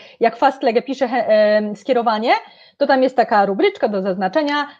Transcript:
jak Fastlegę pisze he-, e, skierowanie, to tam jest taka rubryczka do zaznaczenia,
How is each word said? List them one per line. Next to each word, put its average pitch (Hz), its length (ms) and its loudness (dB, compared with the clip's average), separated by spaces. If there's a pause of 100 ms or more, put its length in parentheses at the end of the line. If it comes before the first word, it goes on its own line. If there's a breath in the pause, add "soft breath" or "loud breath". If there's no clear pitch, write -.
(200 loud breath)
jak 226 160 0
Fastlegę 254 460 0
pisze 262 260 -6
he-, 233 200 -2
e, 214 480 2
skierowanie, 233 560 -2 (440 loud breath)
to 277 100 0
tam 269 160 2
jest 262 140 0
taka 214 300 2
rubryczka 240 420 0
do 202 140 -4
zaznaczenia, 285 640 -2 (120 loud breath)